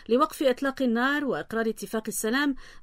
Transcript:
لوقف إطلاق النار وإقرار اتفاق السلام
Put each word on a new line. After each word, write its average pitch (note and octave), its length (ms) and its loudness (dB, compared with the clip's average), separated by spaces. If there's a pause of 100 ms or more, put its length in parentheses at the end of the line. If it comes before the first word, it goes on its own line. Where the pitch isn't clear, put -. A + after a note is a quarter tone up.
لوقف D4+ 340 2
إطلاق C4+ 380 2
النار C4 440 2
وإقرار A3 440 -2
اتفاق A3 380 -4
السلام C4 480 0 (280)